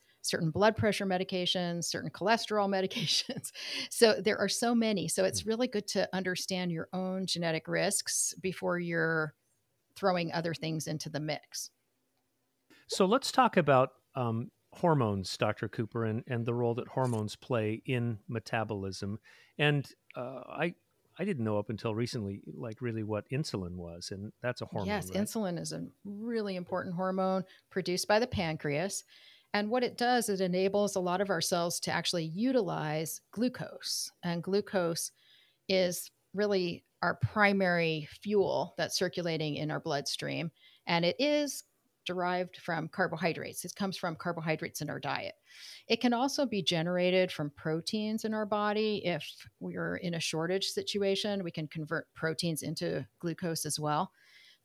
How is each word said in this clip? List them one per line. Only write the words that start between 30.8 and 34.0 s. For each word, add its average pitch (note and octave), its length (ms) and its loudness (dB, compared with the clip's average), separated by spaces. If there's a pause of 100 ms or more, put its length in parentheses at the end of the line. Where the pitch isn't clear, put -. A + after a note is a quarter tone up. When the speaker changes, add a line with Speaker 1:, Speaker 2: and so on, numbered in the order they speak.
Speaker 1:
a G3 40 2
lot F3+ 220 2
of G3 100 0
our E3 100 2
cells F3 400 0
to D#3+ 100 -2
actually E3 340 0
utilize D#3+ 960 0 (100)
glucose. - 800 -4 (120)